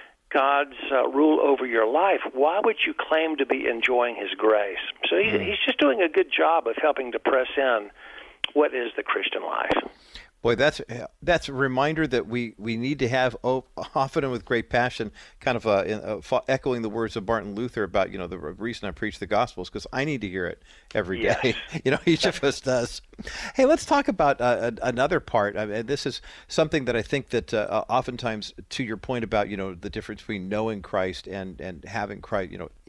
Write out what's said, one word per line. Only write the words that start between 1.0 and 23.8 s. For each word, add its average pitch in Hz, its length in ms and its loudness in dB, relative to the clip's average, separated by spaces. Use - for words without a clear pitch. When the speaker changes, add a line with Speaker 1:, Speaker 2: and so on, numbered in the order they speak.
Speaker 1:
rule 151 320 6
over 135 240 4
your 117 200 2
life, 156 360 4
why 151 300 4
would 214 220 2
you 147 120 0
claim 160 400 0
to 139 80 0
be 135 220 0
enjoying 120 480 2
his 101 220 -6
grace? 104 400 4
So 170 80 4
he's, 208 160 2
Speaker 2:
Mm. - 120 0
Speaker 1:
he's 208 200 -2
just 254 140 0
doing 262 220 4
a 170 60 4
good 180 240 2
job 160 340 4
of 117 160 0
helping 135 300 0
to 117 80 -4
press 131 280 2
in 117 320 2
what 147 200 4
is 120 220 -4
the 107 80 -4
Christian - 400 -4
life. - 280 -2
Speaker 2:
Boy, 117 100 4
that's, 135 260 2
that's 170 260 2
a 139 40 -10
reminder 139 520 2
that 120 220 0
we, 117 320 -4
we 113 180 -4
need 135 220 -4
to 123 100 2
have 127 340 2
o-, 127 220 0
often 139 280 0
and 135 80 -2
with 117 140 -4
great 117 240 0
passion, 120 420 0
kind 123 180 0
of, 107 80 -6
uh, 98 200 4
in, 107 140 -2
uh, 101 220 -6
fo-, - 260 0
echoing 131 360 0
the 110 60 -2
words 110 260 -4
of 101 120 -8
Martin 104 280 -2
Luther 117 280 -4
about, 95 280 0
you 98 80 -10
know, 87 80 -6
the 90 100 -10
re-, 82 180 -8
reason 107 320 -8
I 92 40 -6
preach 104 260 -6
the 101 80 -8
gospel 104 380 0
is - 80 -12
'cause - 200 -10
I 131 140 -2
need 143 160 -4
to 101 80 -6
hear 90 160 -4
it - 160 -8
every 95 300 -2
day. - 200 4
Speaker 1:
Yes. 117 120 2
Speaker 2:
<laughs> 160 120 -8
You 131 80 2
know, 147 140 2
each 160 200 4
of - 180 0
us 139 180 0
does. 127 400 -2
Hey, 262 100 6
let's 294 180 6